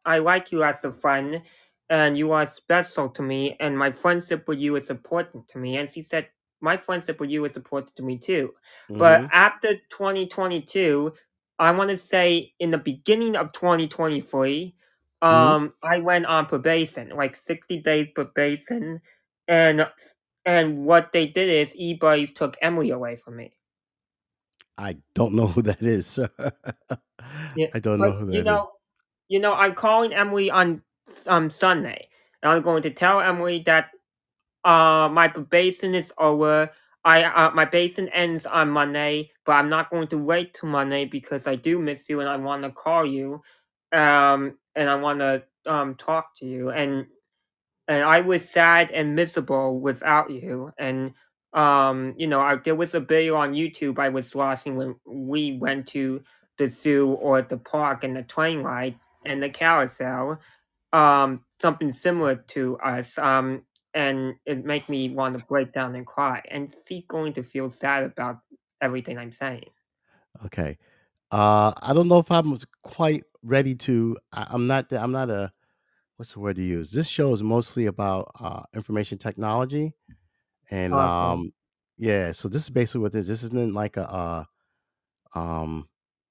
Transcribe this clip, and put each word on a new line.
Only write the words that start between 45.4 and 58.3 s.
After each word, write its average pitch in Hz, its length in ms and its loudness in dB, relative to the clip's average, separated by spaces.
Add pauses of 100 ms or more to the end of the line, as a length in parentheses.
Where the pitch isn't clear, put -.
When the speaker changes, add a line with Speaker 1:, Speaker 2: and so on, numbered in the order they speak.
Speaker 1:
um, 143 300 -2
talk - 400 -4
to 127 100 -14
you. 127 240 -8
And, 139 360 -4 (840)
and 147 160 0
I 160 160 6
was 180 280 0
sad 170 440 6
and 151 220 -2
miserable 135 640 -2
without 151 500 0
you. 127 480 -10
And, 131 340 -6 (400)
um, 135 640 2
you 160 100 -6
know, 143 140 0
I, 139 160 2
there 160 180 -2
was 165 200 -2
a 165 60 -2
video 160 340 2
on 143 180 0
YouTube 147 460 -4
I 139 100 0
was 131 260 -6
watching 135 420 -4
when 131 180 -6 (100)
we 135 540 -6
went 135 300 -6
to 135 340 -6 (360)
the 139 100 0
zoo 139 460 2
or 131 280 2
the 127 160 -8
park 143 460 -4
and 131 120 -6
the 127 60 -10
train 156 400 -2